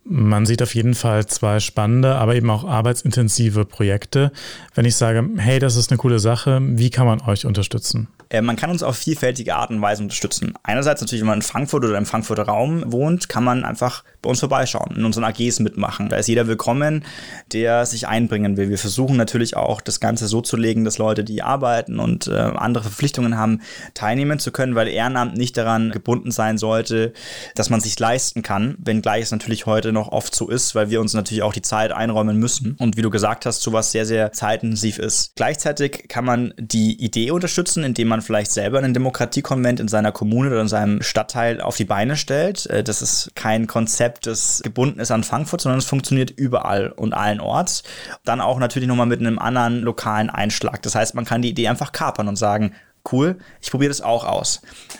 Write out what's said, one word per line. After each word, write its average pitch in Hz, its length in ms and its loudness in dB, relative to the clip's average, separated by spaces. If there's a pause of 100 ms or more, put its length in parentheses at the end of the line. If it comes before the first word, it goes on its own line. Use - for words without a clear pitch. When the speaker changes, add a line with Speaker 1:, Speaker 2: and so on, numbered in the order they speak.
Speaker 1:
Man 107 420 4
sieht 117 160 2
auf 113 120 -2
jeden 117 200 4
Fall 107 320 2
zwei 107 340 0
spannende, 123 540 2
aber 120 220 4
eben 117 140 4
auch 107 140 0
arbeitsintensive 110 1040 2
Projekte. 110 640 2 (420)
Wenn 120 120 4
ich 117 100 4
sage, 117 400 2
„Hey, 127 220 4
das 123 180 4
ist 117 140 2
eine 123 80 4
coole 120 200 4
Sache“, 120 440 2
wie 123 280 2
kann 127 160 4
man 110 140 4
euch 101 240 0
unterstützen? 110 640 -2 (260)
Speaker 2:
Äh, 110 80 4
man 117 140 2
kann 156 140 -2
uns 175 120 0
auf 123 140 0
vielfältige 123 580 -2
Art 117 160 -2
und 107 100 -2
Weise 104 220 0
unterstützen. - 520 -4 (100)
Einerseits 139 360 0
natürlich, 113 200 -4
wenn 110 80 2
man 107 100 2
in 104 40 -2
Frankfurt 139 420 0
oder 104 120 2
im 101 100 0
Frankfurter 110 380 -2
Raum 123 460 0
wohnt, 151 380 0
kann 120 160 0
man 123 200 2
einfach - 380 -4 (200)
bei - 80 -2
uns 127 100 0
vorbeischauen, 131 560 -2
in 107 80 0
unseren 113 200 0
A 113 60 0
Gs 117 300 -2
mitmachen. 104 480 -2
Da - 80 -2
ist 107 100 0
jeder 117 220 2
willkommen, 147 560 0 (480)
der 117 340 2
sich 113 220 -6
einbringen 107 480 2
will. 101 140 2
Wir 98 80 0
versuchen 127 380 0
natürlich 117 400 0
auch, 107 240 0
das - 200 -6
Ganze 110 260 0
so 110 140 0
zu 113 160 -4
legen, 113 280 2
dass 107 140 -2
Leute, 107 240 2
die 107 200 -6
arbeiten 120 580 0
und, - 260 0
äh, - 80 -2
andere 117 500 0
Verpflichtungen 117 520 0
haben, 110 240 2 (320)
teilnehmen 139 460 0
zu - 120 -4
können, 131 240 -2
weil 110 140 2
Ehrenamt 120 480 0
nicht 123 200 -2
daran 113 360 2
gebunden 120 380 -2
sein 110 280 0
sollte, 113 540 0 (420)
dass 113 160 -2
man 113 100 4
sich 107 180 -4
leisten 117 440 0
kann, 107 360 -2
wenngleich 110 460 0
es - 60 -6
natürlich 110 360 -4
heute 110 260 2
noch 107 160 0
oft - 260 -4
so - 140 -2
ist, - 260 -2
weil 107 160 2
wir 110 100 2
uns 107 140 0
natürlich 107 280 -2
auch 107 100 2
die - 100 -6
Zeit 110 300 0
einräumen 107 460 2
müssen. 120 400 0
Und 110 180 0
wie 113 60 0
du 110 80 2
gesagt 107 360 0
hast, - 160 -2
sowas 110 300 0
sehr, 110 140 0
sehr 110 260 0
zeitintensiv 110 640 -2
ist. - 380 -2
Gleichzeitig 143 720 -2
kann 120 160 -4
man 120 340 0
die 110 420 0
Idee 120 300 -2
unterstützen, 175 540 -2
indem 117 240 0
man 110 160 0
vielleicht 104 260 0
selber 107 280 0
einen 131 160 2
Demokratiekonvent 123 840 0
in 113 100 -2
seiner 107 220 2
Kommune 117 380 0
oder 117 120 2
in 107 80 0
seinem 104 340 2
Stadtteil 117 580 -2
auf - 160 -4
die 113 80 0
Beine 107 320 0
stellt. 160 500 -2
Äh, 107 160 0
das 107 200 -4
ist - 320 -2
kein 110 320 0
Konzept, 120 600 -2
das - 360 -2
gebunden 123 380 -2
ist 110 100 -4
an 113 120 2
Frankfurt, 147 380 -4
sondern 131 180 0
es 131 60 -2
funktioniert 131 460 0
überall 120 600 0
und - 220 -4
allenorts. 104 720 -2 (420)
Dann 120 160 0
auch 123 180 0
natürlich 127 300 0
nochmal 123 180 4
mit 120 140 2
einem 113 180 0
anderen 120 420 0
lokalen 110 500 -2
Einschlag. - 520 -2
Das - 120 -4
heißt, 113 200 0
man 120 100 -4
kann 120 180 -2
die 120 80 0
Idee 107 180 0
einfach 123 240 -2
kapern 117 360 -2
und 101 80 -2
sagen, 104 360 0 (380)
„Cool, 160 280 2 (220)
ich - 100 -10
probiere 143 200 2
das 139 100 -6
auch 117 240 0
aus.“ - 380 -2 (380)